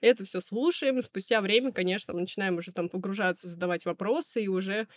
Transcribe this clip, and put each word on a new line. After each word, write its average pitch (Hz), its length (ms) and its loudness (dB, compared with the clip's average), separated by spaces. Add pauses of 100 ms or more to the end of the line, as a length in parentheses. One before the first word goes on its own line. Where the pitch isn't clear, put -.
это 220 220 6
всё 190 160 -6
слушаем, 262 600 0
и - 20 0
спустя 214 380 0
время, 220 320 4
конечно, 185 420 -2
мы 175 80 -2
начинаем 185 360 -2
уже 175 140 -8
там 175 160 -2
погружаться, 190 600 -2
задавать 175 380 -4
вопросы, 214 580 0
и 196 40 -2
уже 190 480 -2